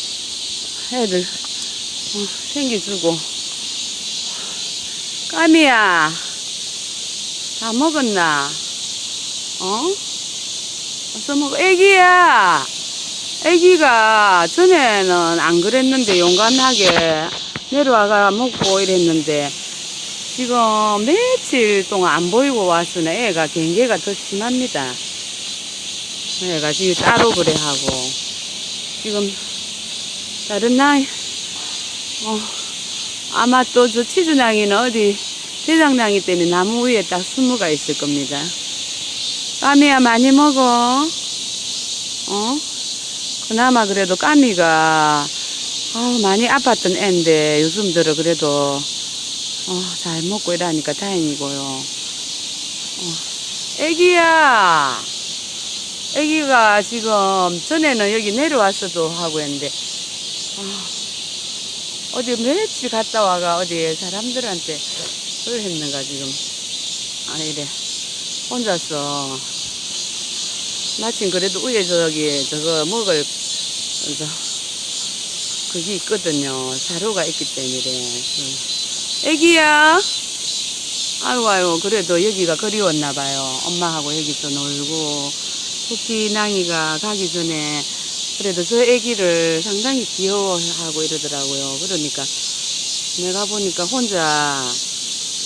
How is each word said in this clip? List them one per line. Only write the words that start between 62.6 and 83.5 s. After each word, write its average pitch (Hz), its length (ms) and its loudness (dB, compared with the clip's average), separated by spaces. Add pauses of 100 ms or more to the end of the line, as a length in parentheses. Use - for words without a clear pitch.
갔다 220 360 0
와가 175 340 2
어디 165 360 -2
사람들한테 190 840 -6 (640)
그걸 233 160 -4
했는가 151 420 -4
지금. 135 300 -8 (960)
아, - 100 -8
이래. 151 280 -6 (840)
혼자서. 143 880 -4 (1600)
마침 220 300 -2
그래도 180 320 -2
위에 226 220 0
저기 151 640 0
저거 156 380 -2
먹을, 185 380 0 (920)
저, 156 60 -6 (1500)
그게 180 240 -4
있거든요. 143 800 -2
사료가 175 500 -2
있기 160 200 -4 (100)
때문에. 127 680 -4 (160)
응. 135 180 -6 (720)
애기야. 311 720 6 (1200)
아이고, 247 240 0
아이고, 180 320 2
그래도 180 440 2
여기가 185 320 2
그리웠나 175 560 0
봐요. 135 540 -4